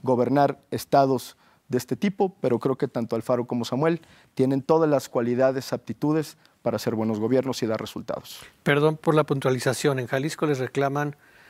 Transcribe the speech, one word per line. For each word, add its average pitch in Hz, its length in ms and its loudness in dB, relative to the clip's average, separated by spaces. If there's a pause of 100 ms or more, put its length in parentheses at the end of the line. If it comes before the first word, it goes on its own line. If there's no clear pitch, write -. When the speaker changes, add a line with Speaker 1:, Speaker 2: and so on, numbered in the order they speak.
Speaker 1:
gobernar 131 580 2 (120)
estados 135 640 2 (320)
de 127 100 -2
este - 160 -4
tipo, 190 460 -2
pero 120 180 0
creo 131 180 0
que 135 120 -4
tanto 117 260 -4
Alfaro 120 320 0
como 120 180 -4
Samuel 160 360 0 (340)
tienen 135 280 2
todas 160 280 4
las 135 180 2
cualidades, 127 640 0
aptitudes 147 640 -4 (240)
para 113 180 -2
ser 117 160 -2
buenos 110 240 -2
gobiernos 127 420 0
y 123 40 -2
dar 110 140 -4
resultados. - 600 -10 (240)
Speaker 2:
Perdón 151 320 2
por 160 180 0
la 151 80 4
puntualización. 135 800 0
En 120 80 -8
Jalisco 147 380 -2
les 147 120 0
reclaman 139 560 -2 (360)